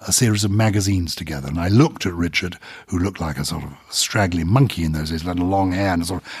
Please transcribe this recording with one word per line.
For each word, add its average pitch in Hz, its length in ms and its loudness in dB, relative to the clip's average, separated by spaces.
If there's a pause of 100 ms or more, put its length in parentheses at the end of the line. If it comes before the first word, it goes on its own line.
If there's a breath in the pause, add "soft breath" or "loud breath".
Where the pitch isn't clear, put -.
a 95 40 -6
series 107 320 2
of 101 80 0
magazines 101 640 2
together. 76 320 -8
And 73 120 -4
I 85 100 0
looked 131 360 4
at 92 80 -2
Richard, 87 460 -2 (280 loud breath)
who 90 120 -2
looked 95 220 -2
like 76 180 -4
a 73 60 -4
sort 76 180 -6
of 71 80 -12 (180)
straggly 90 540 0
monkey 104 400 4
in 80 80 0
those 78 180 -4
days, 80 140 -6
had 87 160 -4
a 87 40 0
long 95 280 2
hair 95 220 0
and 85 100 0
a - 20 -6
sort 87 160 -6
of - 60 -18 (140 loud breath)